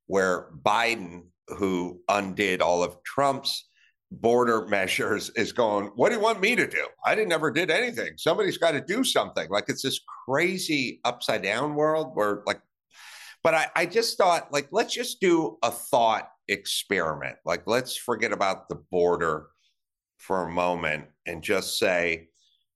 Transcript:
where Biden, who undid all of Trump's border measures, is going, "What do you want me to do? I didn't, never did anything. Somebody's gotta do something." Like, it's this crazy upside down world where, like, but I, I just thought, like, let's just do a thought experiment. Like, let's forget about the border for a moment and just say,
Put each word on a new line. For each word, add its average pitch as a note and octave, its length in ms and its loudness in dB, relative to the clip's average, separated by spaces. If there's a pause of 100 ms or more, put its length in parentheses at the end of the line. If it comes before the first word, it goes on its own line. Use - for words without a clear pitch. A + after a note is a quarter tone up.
where F#2 440 2 (120)
Biden, G#2 680 0 (200)
who F#2 600 -2
undid F#2+ 540 0
all F2 200 2
of F2 200 -4
Trump's - 680 -2 (440)
border A2+ 540 2
measures, G2+ 640 0
is G#2 220 -2
going, G#2 420 2
"What C#3 140 2
do A3+ 60 0
you A3 60 -4
want G#3+ 200 2
me A3 160 2
to D3+ 100 2
do? - 220 -4 (160)
I C#3 100 4
didn't, G#3 140 0
never D#3 220 0
did D#3+ 200 0
anything. B2 460 -2
Somebody's F#3 400 0
gotta D#3 240 0
do A#3 240 -2
something." F#2+ 460 0
Like, G#2 180 0
it's C3 140 -6
this C3 180 -2 (240)
crazy D3+ 800 -2
upside A#2+ 380 -2
down B2 320 -2
world D3+ 420 0
where, G#2 300 0
like, G#2 140 -2 (840)
but D#3+ 120 4
I, D3+ 220 2
I F3 100 2
just A3+ 300 0
thought, F3 360 2
like, C#3 180 -2
let's - 240 0
just - 260 -6
do E3+ 420 2
a A#2+ 80 2
thought A2+ 600 0 (180)
experiment. D#2+ 960 -2
Like, E2+ 220 -2
let's B2+ 300 -2
forget A2+ 360 -2
about F#2+ 360 -2
the - 60 -8
border E2+ 760 0 (720)
for F#2+ 240 -2
a E2 80 -6
moment E2+ 560 -2 (200)
and E2 160 -8
just F#2+ 360 -2
say, F2 520 0 (460)